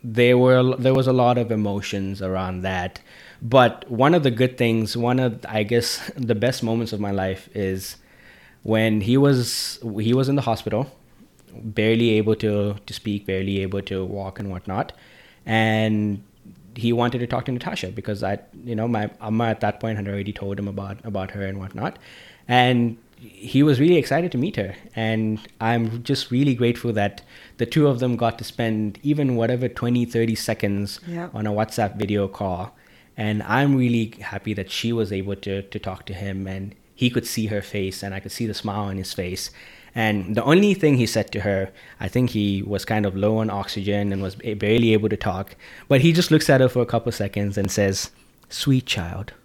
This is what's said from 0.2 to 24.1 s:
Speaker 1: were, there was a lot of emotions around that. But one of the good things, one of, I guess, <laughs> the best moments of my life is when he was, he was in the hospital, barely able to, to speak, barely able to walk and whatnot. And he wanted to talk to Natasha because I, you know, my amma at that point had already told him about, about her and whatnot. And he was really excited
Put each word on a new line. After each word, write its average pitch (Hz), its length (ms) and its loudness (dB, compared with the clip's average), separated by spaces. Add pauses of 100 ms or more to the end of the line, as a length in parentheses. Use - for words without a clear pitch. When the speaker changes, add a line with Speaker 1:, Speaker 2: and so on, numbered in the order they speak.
Speaker 1:
were, 127 380 6
there 127 180 2
was 127 140 2
a 127 40 4
lot 123 240 4
of 113 140 0
emotions 101 720 -4
around 92 400 -4
that. 92 380 -4 (400)
But 120 500 4
one 131 240 4
of 165 80 4
the 135 80 4
good 127 260 0
things, 113 400 0
one 120 220 2
of, 123 300 0
I 107 160 0
guess, 117 480 0
<laughs> - 40 -14
the 117 200 0
best 120 260 0
moments 113 300 -2
of 104 80 -4
my 101 100 -2
life 95 440 -2
is 95 420 -4 (680)
when 110 380 2
he 117 160 2
was, 139 640 2 (200)
he 113 140 2
was 131 140 2
in 139 80 0
the 135 60 0
hospital, 113 480 -2 (640)
barely 113 580 2
able 107 260 4
to, 104 400 0 (100)
to - 80 -14
speak, 104 320 -6
barely 98 360 -2
able 98 200 -4
to 95 220 -4
walk 98 340 -8
and 101 120 -8
whatnot. 95 420 -6 (520)
And 110 760 0 (540)
he 117 160 -2
wanted 120 260 0
to 120 80 -4
talk 123 200 -4
to 131 60 -4
Natasha 120 360 -6
because 107 340 -8
I, 101 160 -2 (260)
you 120 120 -6
know, 113 100 -2
my 107 240 -2 (100)
amma 110 260 0
at 110 140 -2
that 104 200 -2
point 110 160 -4
had 101 120 -6
already 101 240 -4
told 98 260 -8
him 101 100 -6
about, 98 360 -10
about 98 280 -6
her 98 120 -6
and 98 140 -6
whatnot. 101 400 -8 (500)
And 123 480 4 (260)
he - 400 0
was 143 180 6
really 170 160 6
excited 165 360 0